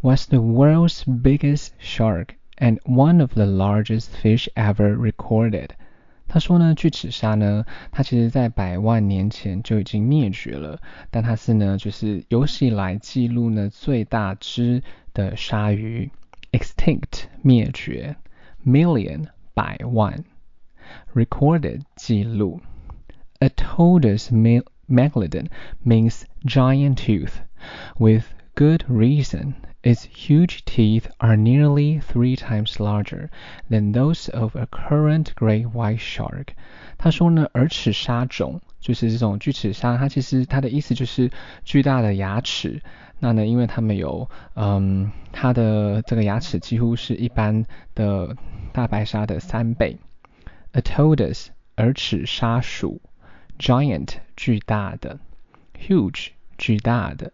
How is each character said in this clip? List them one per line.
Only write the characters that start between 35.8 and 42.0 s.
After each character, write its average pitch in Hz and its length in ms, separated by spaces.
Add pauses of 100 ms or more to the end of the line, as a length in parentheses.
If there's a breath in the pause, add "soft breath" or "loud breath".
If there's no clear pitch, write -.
shark. - 500 (480 loud breath)
他 - 120
说 170 200
呢， 160 240
耳 131 160
齿 - 240
沙 120 320
种， 71 340 (220)
就 - 120
是 117 160
这 113 80
种 107 220
巨 143 140
齿 - 180
鲨， 120 240
它 139 140
其 143 100
实 131 260
它 135 140
的 135 100
意 143 120
思 - 120
就 120 120
是 123 260 (320 loud breath)
巨 139 180
大 131 200